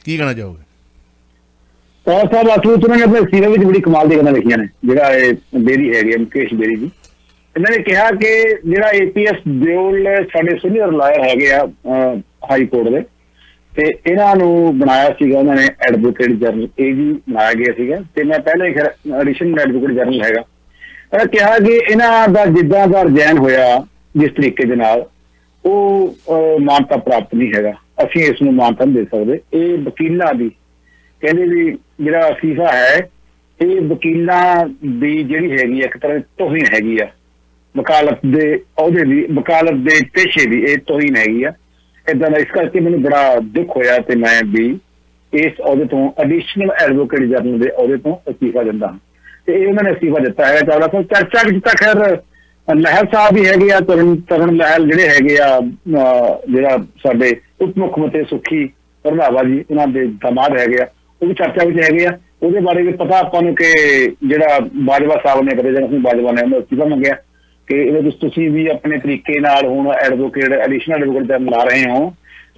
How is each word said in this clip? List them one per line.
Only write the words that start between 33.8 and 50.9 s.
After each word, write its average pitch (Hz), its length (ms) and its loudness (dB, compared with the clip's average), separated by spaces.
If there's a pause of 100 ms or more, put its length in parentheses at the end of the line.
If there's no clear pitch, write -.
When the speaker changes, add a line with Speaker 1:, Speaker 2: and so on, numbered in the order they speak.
Speaker 2:
ਵਕੀਲਾਂ 170 840 0 (340)
ਦੀ 151 240 -2
ਜਿਹੜੀ 156 280 -4
ਹੈਗੀ 131 280 -2
ਆ, 131 40 -2
ਇੱਕ 127 120 -6
ਤਰ੍ਹਾਂ 147 220 -4
ਦੀ - 60 -8 (140)
ਤੋਹੀਨ 156 260 -2 (100)
ਹੈਗੀ 110 280 -2
ਆ, 101 40 -4 (720)
ਵਕਾਲਤ 147 500 0
ਦੇ 151 340 2 (180)
ਅਹੁਦੇ 165 260 2
ਦੀ, 143 300 0
ਵਕਾਲਤ 160 380 0
ਦੇ 139 400 0
ਪੇਸ਼ੇ 170 380 0
ਦੀ 113 120 0
ਇਹ 143 160 0
ਤੋਹੀਨ 143 380 -2
ਹੈਗੀ 110 280 0
ਆ। 156 80 -6 (580)
ਏਦਾਂ 160 200 0
ਦਾ, 151 80 0
ਇਸ 147 60 0
ਕਰਕੇ 180 360 -2
ਮੈਨੂੰ 170 220 0
ਬੜਾ 139 400 2
ਦੁੱਖ 123 340 -4
ਹੋਇਆ 123 220 2
ਤੇ 120 180 -2
ਮੈਂ 117 300 2
ਵੀ 113 320 -2 (540)
ਇਸ 151 200 0 (140)
ਅਹੁਦੇ 143 180 0
ਤੋਂ, 135 340 -2
additional 170 520 -2
advocate 139 500 0
ਜਨਰਲ 123 380 -2
ਦੇ 123 120 0
ਅਹੁਦੇ 127 260 0
ਤੋਂ 147 340 -6
ਅਸਤੀਫਾ 123 320 -4
ਦਿੰਦਾ 107 240 -4
ਹਾਂ। 92 120 -8 (480)
ਤੇ 175 60 -2
ਇਹ 190 160 0
ਉਹਨਾਂ 202 160 0
ਨੇ 196 60 0
ਅਸਤੀਫਾ 156 280 -2
ਦਿੱਤਾ 135 280 -2
ਹੈਗਾ। 147 140 2
ਚਾਵਲਾ 156 260 2
ਸਾਹਿਬ, 175 200 -2